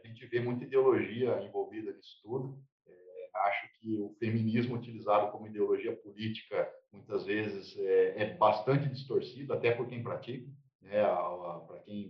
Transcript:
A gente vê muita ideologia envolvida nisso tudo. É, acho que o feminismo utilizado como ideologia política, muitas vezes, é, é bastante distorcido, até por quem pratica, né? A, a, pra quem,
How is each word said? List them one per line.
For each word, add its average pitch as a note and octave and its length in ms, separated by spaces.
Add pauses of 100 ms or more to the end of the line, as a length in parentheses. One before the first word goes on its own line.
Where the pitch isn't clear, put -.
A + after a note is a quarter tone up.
A - 40
gente A#2 180
vê A#2 140
muita B2 240
ideologia A#2+ 800
envolvida G2+ 480
nisso - 320
tudo. B2+ 340 (300)
É, F2+ 420 (180)
acho - 320
que A2 200
o G2+ 200
feminismo A2+ 560
utilizado G#2+ 560
como A2 140
ideologia G#2 500
política, G#2+ 720 (240)
muitas G2+ 340
vezes, G2+ 520
é, F#2+ 460
é G2 100
bastante C3 560
distorcido, - 640
até A#2 180
por A#2+ 140
quem A#2+ 160
pratica, C3 480 (320)
né? G2+ 200
A, F#2 120
a, F2 540
pra F2 120
quem, G#2 300